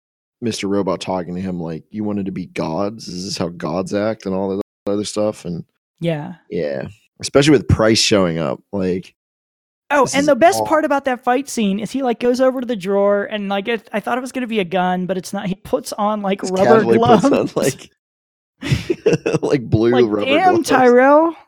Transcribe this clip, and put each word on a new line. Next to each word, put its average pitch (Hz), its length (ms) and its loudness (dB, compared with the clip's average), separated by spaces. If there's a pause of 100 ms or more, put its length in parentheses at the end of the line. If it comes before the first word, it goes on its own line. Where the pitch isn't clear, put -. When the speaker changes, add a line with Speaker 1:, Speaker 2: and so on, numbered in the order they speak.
(420)
Speaker 1:
Mister 107 260 -4
Robot 95 320 0
talking 90 340 -4
to 90 60 -6
him, 90 200 -6
like, 80 300 -8
"You 107 140 -8
wanted 101 220 -4
to 95 60 -8
be 90 140 -8
gods? 98 640 -6
Is 90 160 -10
this 98 140 -8
how 90 100 -4
gods 87 460 -6
act?" 107 320 -4
and 95 80 -2
all 95 220 -4
that 101 60 -4 (240)
other 104 180 -2
stuff. 107 400 -4
And 87 200 -8 (340)
Speaker 2:
Yeah. 165 360 -4 (160)
Speaker 1:
yeah, 71 380 -4 (320)
especially 143 320 2
with 123 160 2
Price 110 300 2
showing 90 400 0
up, 71 240 -4 (100)
like, 92 420 -4 (760)
Speaker 2:
Oh, 277 140 2
Speaker 1:
this - 100 -2
Speaker 2:
and 269 60 2
Speaker 1:
is 294 60 0
Speaker 2:
the 285 100 4
best 330 240 4
Speaker 1:
all - 60 0
Speaker 2:
part 311 200 2
about 277 200 0
that 247 180 -4
fight 254 240 0
scene 202 320 -2
is 208 100 -6
he, 269 120 -4
like, 240 180 -2
goes 247 200 2
over 262 200 2
to 233 60 -6
the 240 100 -4
drawer 202 480 2
and, 202 260 -6
like, 196 180 -2
it, 233 240 -4
I 214 80 -2
thought 226 160 -2
it 254 60 -4
was 254 100 -10
gonna 247 140 -4
be 214 140 -2
a 190 40 -2
gun, 180 420 -2
but 185 120 -4
it's - 160 -10
not. 202 120 -6
He 185 100 -2
puts - 380 -4
on, 214 280 -2
like, 196 180 -2
Speaker 1:
Just 185 140 -6
Speaker 2:
rubber 208 220 6
Speaker 1:
casually 226 220 4
puts 226 260 6
on, 277 60 4
Speaker 2:
gloves. - 260 0
Speaker 1:
like, - 340 -2 (720)
<laughs> - 800 -2
like, 135 260 -2
blue 117 240 2
Speaker 2:
Like, 123 120 4
Speaker 1:
rubber 104 220 0
Speaker 2:
"Damn, 349 280 4
Speaker 1:
gloves. 330 140 0
Speaker 2:
Tyrell, 277 680 6 (120)